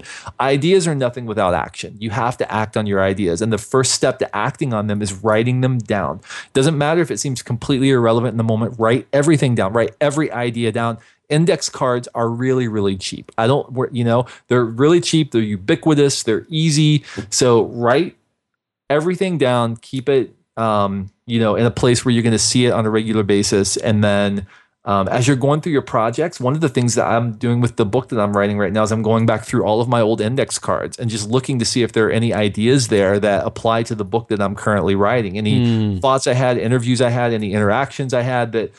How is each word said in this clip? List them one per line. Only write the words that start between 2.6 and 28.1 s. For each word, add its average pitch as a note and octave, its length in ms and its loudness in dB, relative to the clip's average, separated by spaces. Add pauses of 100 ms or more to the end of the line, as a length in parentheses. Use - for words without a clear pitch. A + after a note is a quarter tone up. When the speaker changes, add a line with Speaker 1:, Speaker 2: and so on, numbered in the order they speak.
Speaker 1:
on G#2+ 100 -2
your G2 140 0
ideas. F#2+ 400 0
And A2 100 -2
the G#2 60 0
first B2+ 340 0
step - 280 -2
to - 160 -4
acting A#2 380 -4
on G#2+ 140 -2
them G#2 140 -2
is F#2+ 120 -4
writing A2+ 460 0
them B2+ 180 0
down. G2 440 -4 (320)
Doesn't C#3+ 240 2
matter D#3 240 0
if C3+ 100 -4
it G#2+ 80 -6
seems C3+ 220 -6
completely C3+ 480 0
irrelevant A#2 420 2
in A2+ 60 -6
the A2+ 60 2
moment. A2+ 340 0
Write A2+ 340 2
everything C#3+ 420 4
down. G#2 200 0
Write A2+ 260 0
every D3 320 0
idea A#2+ 400 -2
down. A#2 260 -2 (320)
Index E3 400 2
cards B2 440 -2
are A#2 160 -2
really, B2+ 380 0
really G2+ 300 -2
cheap. - 400 -12
I A2+ 100 2
don't, C3+ 240 0
we're, B2+ 200 -4
you A#2+ 120 -2
know, A#2+ 220 2 (240)
they're B2 160 2
really C#3+ 360 4
cheap. D#3 300 0
They're A2+ 100 2
ubiquitous. C#3 800 0
They're G#2+ 260 0
easy. D3+ 540 2 (260)
So A#2 380 4
write A#2+ 500 0 (720)
everything E3+ 480 0
down. B2 400 2
Keep C3 320 -6
it, B2+ 260 0 (220)
um, G2+ 520 0 (160)
you A#2 140 -2
know, G#2+ 160 2
in A2+ 100 2
a A#2 60 2
place B2 320 2
where B2+ 100 2
you're A#2 100 2
gonna A2+ 140 2
see B2 280 2
it A#2+ 60 2
on A2 140 0
a G#2+ 40 -2
regular A2 340 0
basis. G2+ 540 2
And G#2+ 260 0
then, G2+ 420 0 (380)
um, G2 240 0
as A#2+ 180 0
you're C#3 120 4
going C#3+ 240 0
through F3 100 -4
your C3 120 0
projects, A#2+ 560 -2
one B2+ 140 0
of D#3 60 -2
the D#3+ 80 2
things A#2+ 280 0
that G#2+ 100 2
I'm A2+ 280 0
doing A#2+ 280 -2
with A#2+ 160 -2
the A2+ 80 2
book B2 240 -2
that A#2 100 -2